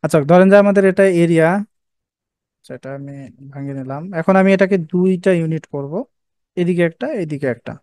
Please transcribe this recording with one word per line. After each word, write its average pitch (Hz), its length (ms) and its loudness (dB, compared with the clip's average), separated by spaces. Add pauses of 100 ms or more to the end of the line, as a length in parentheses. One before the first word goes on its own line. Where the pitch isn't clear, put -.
আচ্ছা, 165 180 0
ধরেন 180 280 6
যে 202 80 8
আমাদের 202 280 4
এটা 190 200 4 (100)
এরিয়া, 165 340 4 (1160)
সেটা 131 280 -16
আমি 139 180 -14 (340)
ভাঙিয়ে 139 300 -10
নিলাম। 135 260 -8 (140)
এখন 165 200 -4
আমি 190 160 2
এটাকে 196 260 0 (100)
দুইটা 185 440 0
ইউনিট 160 360 -2
করব, 139 260 -10 (640)
এদিকে 175 260 -2
একটা, 170 300 -4
এদিকে 151 340 -6
একটা। 117 240 -6 (120)